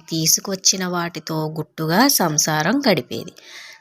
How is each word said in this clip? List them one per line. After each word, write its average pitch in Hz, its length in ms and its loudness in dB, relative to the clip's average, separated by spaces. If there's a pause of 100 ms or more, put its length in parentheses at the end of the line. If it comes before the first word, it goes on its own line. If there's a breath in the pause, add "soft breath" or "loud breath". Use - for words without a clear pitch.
తీసుకొచ్చిన 185 800 0
వాటితో 165 600 -4
గుట్టుగా 160 580 2
సంసారం 165 840 2
గడిపేది. - 420 -2 (500 loud breath)